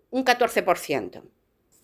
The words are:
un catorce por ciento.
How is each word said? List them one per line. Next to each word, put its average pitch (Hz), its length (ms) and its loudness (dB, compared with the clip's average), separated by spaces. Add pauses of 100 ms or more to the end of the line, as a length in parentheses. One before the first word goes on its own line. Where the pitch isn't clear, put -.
un 262 140 -2
catorce 240 400 2
por 175 140 2
ciento. 120 460 -6 (600)